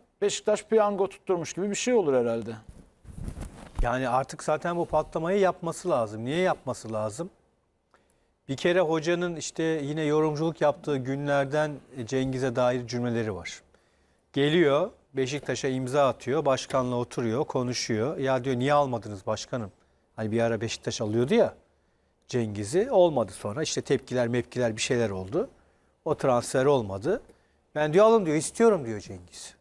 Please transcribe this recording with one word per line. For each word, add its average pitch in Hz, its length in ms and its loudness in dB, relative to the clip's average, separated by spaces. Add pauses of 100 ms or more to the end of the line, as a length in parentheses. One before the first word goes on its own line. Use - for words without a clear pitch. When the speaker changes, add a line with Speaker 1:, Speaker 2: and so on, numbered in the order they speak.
(220)
Speaker 1:
Beşiktaş 208 420 0
piyango 202 440 2
tutturmuş 175 440 -2
gibi 202 180 -4
bir 202 40 -4
şey 247 200 0
olur 165 200 4
herhalde. 117 360 0 (1300)
Speaker 2:
Yani 123 260 0
artık 131 360 -2
zaten 170 320 -2
bu 175 100 0
patlamayı 165 540 0
yapması 175 500 0
lazım. 110 340 0
Niye 143 160 -2
yapması 135 520 -2
lazım? 110 380 -4 (1160)
Bir 135 80 -6
kere 175 240 2
hocanın 170 560 0
işte - 260 -6
yine 156 400 -2
yorumculuk 156 580 0
yaptığı 147 360 0
günlerden 139 720 0 (340)
Cengiz'e 131 520 -2
dair 123 300 2
cümleleri 117 480 -2
var. - 280 -12 (680)
Geliyor, 151 580 4 (240)
Beşiktaş'a 135 540 -2
imza 131 400 2
atıyor, 135 360 -2
başkanla 131 520 0
oturuyor, 120 480 -2
konuşuyor. 127 720 -2
"Ya," 131 280 0
diyor, 135 120 -2
"niye 131 160 0
almadınız 120 540 0
başkanım? 110 460 -6 (440)
Hani 110 160 -4
bir 113 80 2
ara 113 200 2
Beşiktaş - 400 -6
alıyordu 117 340 0
ya 214 200 4 (760)
Cengiz'i, 117 600 -2
olmadı 160 420 4
sonra. 117 300 -6
İşte - 200 -4
tepkiler, 123 460 0
mepkiler 117 480 -2
bir 110 60 -6
şeyler 117 280 0
oldu. 98 380 -4 (560)
O 156 100 0
transfer 131 500 2
olmadı. 127 580 0 (520)
Ben," 151 180 0
diyor, 196 140 8
"alın," 226 200 6
diyor, 151 100 2
"istiyorum," 190 500 2
diyor, 110 140 -6
"Cengiz. - 600 -16